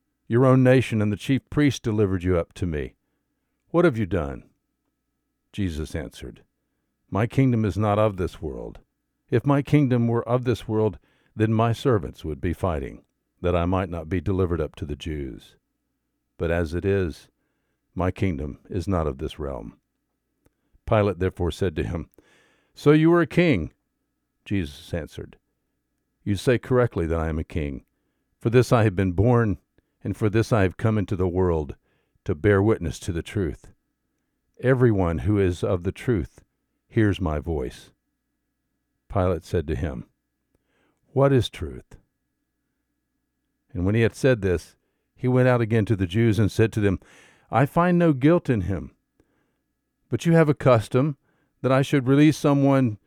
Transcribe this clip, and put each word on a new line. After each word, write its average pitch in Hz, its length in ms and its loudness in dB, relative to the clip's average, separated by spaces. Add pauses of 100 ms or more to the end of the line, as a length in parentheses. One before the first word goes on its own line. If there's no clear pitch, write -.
(280)
Your 123 180 4
own 131 160 6
nation 127 400 4
and 104 80 0
the 104 60 -2
chief - 340 -4
priests 147 300 0
delivered 104 420 0
you 92 160 2
up - 160 -4
to 98 120 -6
me. 73 280 -6 (760)
What 170 140 2
have 117 140 2
you 110 80 0
done?" 80 380 -6 (1080)
Jesus 80 420 -6
answered, 64 500 -12 (680)
"My 104 160 0
kingdom 120 380 2
is 92 120 -2
not 104 220 0
of 107 180 0
this 90 240 -6
world. 60 380 -10 (520)
If 123 140 0
my 139 180 2
kingdom 127 440 2
were 117 220 0
of 123 160 -2
this 120 240 -2
world, 107 300 -2 (380)
then 110 160 2
my 113 200 2
servants 104 520 -2
would 76 160 -8
be 87 120 -2
fighting, 78 520 -6 (360)
that 87 160 0
I 85 80 0
might 92 260 -2
not 82 180 -10
be 90 120 -2
delivered 87 400 -2
up 76 160 -6
to 80 100 -10
the 71 100 -6
Jews. 67 600 -10 (840)
But 85 120 -2
as 85 240 -2
it 87 100 -6
is, 98 440 -2 (680)
my 90 160 -2
kingdom 76 500 -6 (100)
is 87 160 -6
not 85 200 0
of 67 120 -4
this 76 200 -8
realm." 65 400 -10 (1080)
Pilate 101 320 0
therefore 90 320 -4
said 87 260 -4
to 80 60 -4
him, 78 260 -8 (640)
"So - 180 2
you 156 200 4
are 175 80 4
a 160 60 0
king?" 139 460 0 (720)
Jesus 90 500 -6
answered, - 440 -12 (840)
"You 101 140 -2
say 120 220 0
correctly 120 480 0
that 80 120 -2
I 80 100 -2
am 80 100 -4
a 80 60 -4
king. 71 400 -8 (540)
For 113 120 -2
this 123 220 4
I 113 120 4
have 104 100 2
been 95 180 0
born, 110 460 2 (460)
and 101 120 -6
for 110 120 -2
this 110 240 0
I 110 100 2
have 92 140 0
come 110 220 0
into 98 180 -4
the 90 100 0
world, 85 500 -2 (480)
to 92 100 -2
bear 98 280 2
witness 101 380 0
to - 120 -8
the 82 100 -6
truth. - 500 -8 (880)
Everyone 113 580 2
who 101 200 0
is 90 260 0
of 95 180 -2
the 90 100 -6
truth - 520 -4 (420)
hears 104 340 0
my 78 180 -2
voice." 71 520 -8 (1160)
Pilate 90 360 -2
said 82 220 -2
to 76 80 -4
him, 65 340 -8 (1040)
"What 139 200 4
is 123 160 2
truth?" - 480 -12 (1800)
And 90 140 -4
when 101 80 0
he 113 80 2
had 110 120 0
said 127 280 0
this, 90 340 -2 (380)
he - 140 -4
went 127 200 4
out 123 120 2
again 110 260 0
to 113 100 0
the 92 100 0
Jews 107 320 0
and 101 120 2
said 110 220 2
to 113 80 -4
them, 98 180 2 (520)
"I 123 160 2
find 175 320 2
no 170 140 4
guilt 147 380 2
in 110 120 0
him. 85 280 -6 (1160)
But - 180 -4
you 165 60 4
have 165 160 6
a 147 60 2
custom 127 600 2 (440)
that 127 120 0
I 135 100 4
should 135 260 0
release 147 280 6
someone 139 720 2